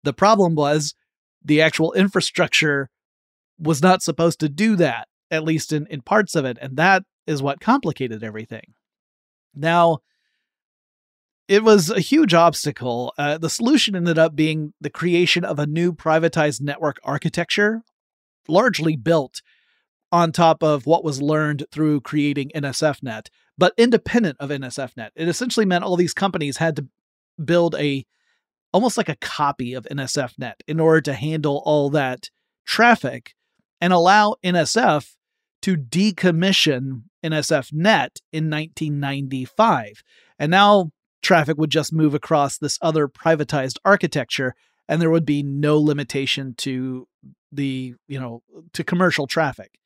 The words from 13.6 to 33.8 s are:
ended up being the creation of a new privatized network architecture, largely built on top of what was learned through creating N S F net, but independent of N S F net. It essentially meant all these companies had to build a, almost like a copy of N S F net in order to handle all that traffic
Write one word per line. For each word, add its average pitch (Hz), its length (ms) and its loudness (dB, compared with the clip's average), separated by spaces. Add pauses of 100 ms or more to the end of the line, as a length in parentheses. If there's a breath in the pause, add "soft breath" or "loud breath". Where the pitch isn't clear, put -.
ended 170 220 0
up 160 180 4
being 156 440 -2
the 151 80 -8
creation 175 560 2
of 147 140 -4
a 147 80 -2
new 170 260 0
privatized 160 680 0
network 143 420 -4
architecture, 175 800 -2 (640)
largely 165 480 2
built 143 480 -2 (680)
on 170 180 2
top 160 320 2
of 147 240 0
what 156 160 2
was 147 180 -6
learned 151 520 -2
through 151 300 -2
creating 143 520 -4
N 147 100 -6
S 135 180 -6
F 151 200 -2
net, 110 260 -12 (300)
but 180 180 2
independent 233 600 2
of 143 140 -8
N 139 100 -6
S 127 160 -12
F 135 180 -10
net. 110 200 -14
It 160 100 -4
essentially 220 400 0
meant 180 160 0
all 185 140 -2
these 175 180 0
companies 170 440 -4
had 160 180 -2
to 143 100 -8 (580)
build 170 300 2
a, 139 320 -4 (680)
almost 220 240 2
like 226 140 -2
a 143 60 -8
copy 139 580 -4
of 123 160 -12
N 143 80 -6
S 131 180 -6
F 135 220 -4
net 123 280 -12
in 156 140 -4
order 160 220 4
to 143 120 -4
handle 147 520 -4
all 147 240 2
that 135 400 -4 (340)
traffic 175 720 0 (480)